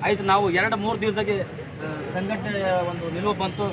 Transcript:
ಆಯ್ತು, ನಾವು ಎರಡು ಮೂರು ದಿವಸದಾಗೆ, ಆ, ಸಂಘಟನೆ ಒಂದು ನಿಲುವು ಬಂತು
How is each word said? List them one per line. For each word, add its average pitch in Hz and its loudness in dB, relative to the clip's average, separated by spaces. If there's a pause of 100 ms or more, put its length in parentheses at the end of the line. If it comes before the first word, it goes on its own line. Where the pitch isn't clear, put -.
ಆಯ್ತು, 202 2
ನಾವು 196 4
ಎರಡು 202 2
ಮೂರು 214 0
ದಿವಸದಾಗೆ, 208 2
ಆ, 156 -8 (260)
ಸಂಘಟನೆ 196 -2 (280)
ಒಂದು 170 -6
ನಿಲುವು 190 0
ಬಂತು 196 -2